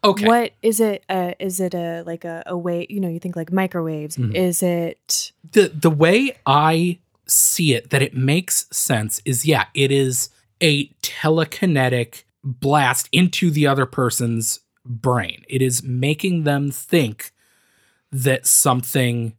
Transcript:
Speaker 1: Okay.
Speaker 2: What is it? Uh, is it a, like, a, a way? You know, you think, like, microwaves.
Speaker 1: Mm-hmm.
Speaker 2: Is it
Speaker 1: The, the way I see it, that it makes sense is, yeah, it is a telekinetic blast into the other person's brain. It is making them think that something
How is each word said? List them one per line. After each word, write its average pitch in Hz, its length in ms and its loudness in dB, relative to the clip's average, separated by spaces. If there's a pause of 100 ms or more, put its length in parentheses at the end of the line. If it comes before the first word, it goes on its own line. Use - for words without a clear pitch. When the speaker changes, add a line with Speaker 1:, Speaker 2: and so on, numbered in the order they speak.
Speaker 1:
Okay. 202 220 4
Speaker 2:
What 233 280 4 (100)
is 214 160 2
it? 214 300 0
Uh, 180 280 -2
is 190 220 -6
it 180 160 -2
a, 170 260 -6
like, 170 240 -10
a, 165 220 -10
a 180 100 -6
way? 175 320 -4
You 202 100 -6
know, 185 100 -2
you 165 100 -6
think, 175 160 -8
like, 165 160 -6
microwaves. 160 680 -4
Speaker 1:
Mm-hmm. 113 180 -2
Speaker 2:
Is 180 280 0
it - 680 -4 (200)
Speaker 1:
The, 190 160 6
the 160 240 2
way 185 460 2 (100)
I 160 500 2 (300)
see - 480 2
it, - 160 -6
that 131 100 4
it 139 140 -2
makes 143 560 0
sense 107 540 -2
is, 127 200 -2
yeah, 135 200 2 (100)
it 135 160 2
is 135 380 0 (300)
a 151 280 2 (140)
telekinetic 151 1200 0 (200)
blast 135 680 0
into 180 400 2
the 147 160 2
other 135 180 2
person's 117 760 -2 (240)
brain. 123 640 -2
It 131 140 -2
is 127 220 0
making 151 600 -2
them 143 280 0
think 127 600 -2 (800)
that 131 360 0
something 123 920 0